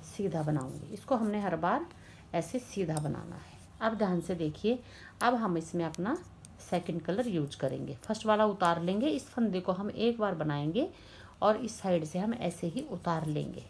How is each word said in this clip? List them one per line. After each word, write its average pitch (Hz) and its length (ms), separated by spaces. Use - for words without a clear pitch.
सीधा 165 360
बनाऊंगी। 147 500
इसको 233 220
हमने 208 260
हर 180 160
बार 208 280
ऐसे 170 280
सीधा 170 360
बनाना - 400
है। - 200
अब 226 140
ध्यान 190 260
से 180 140
देखिए, 170 440
अब 247 140
हम 202 220
इसमें 165 280
अपना 175 300
second 170 400
color 214 260
use 156 300
करेंगे। 135 400
First 220 280
वाला 214 220
उतार 175 340
लेंगे, 196 260
इस 302 200
फंदे 202 320
को 185 120
हम 202 180
एक 233 300
बार 202 160
बनाएंगे 156 520
और 214 160
इस 226 220
side 175 260
से 165 140
हम 214 160
ऐसे 175 320
ही 233 240
उतार 165 360
लेंगे। 143 420